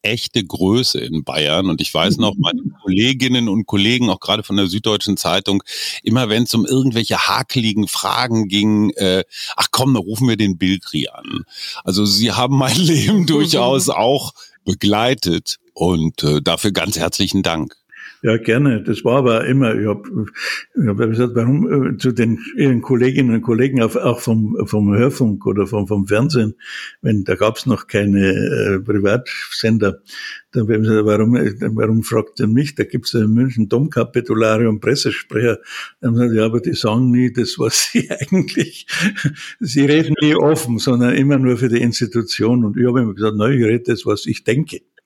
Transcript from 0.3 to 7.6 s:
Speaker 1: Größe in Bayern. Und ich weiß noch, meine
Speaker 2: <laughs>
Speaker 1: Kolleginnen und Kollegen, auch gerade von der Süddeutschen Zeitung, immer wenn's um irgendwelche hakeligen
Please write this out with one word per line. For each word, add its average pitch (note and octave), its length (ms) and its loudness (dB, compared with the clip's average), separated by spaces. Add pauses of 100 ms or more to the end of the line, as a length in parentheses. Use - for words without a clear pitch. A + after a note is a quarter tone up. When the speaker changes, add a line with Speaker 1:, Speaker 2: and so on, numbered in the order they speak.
Speaker 1:
Größe G#2+ 560 0
in D2 240 -6
Bayern. D#2 460 0
Und D#2 120 -2
ich - 120 -6
weiß F2+ 240 2
noch, G#2+ 200 0
meine - 240 -2 (100)
Speaker 2:
<laughs> - 100 -20
Speaker 1:
Kolleginnen A#2+ 640 0
und G2+ 200 0
Kollegen, A2+ 420 2
auch F2+ 100 -2
gerade G#2+ 220 -2
von G2+ 160 -4
der G2 80 2
Süddeutschen G2+ 520 -2
Zeitung, G2 440 -2 (400)
immer A#2 280 0
wenn's A#2 260 0
um A2 100 0
irgendwelche A#2 640 0
hakeligen A2 600 -2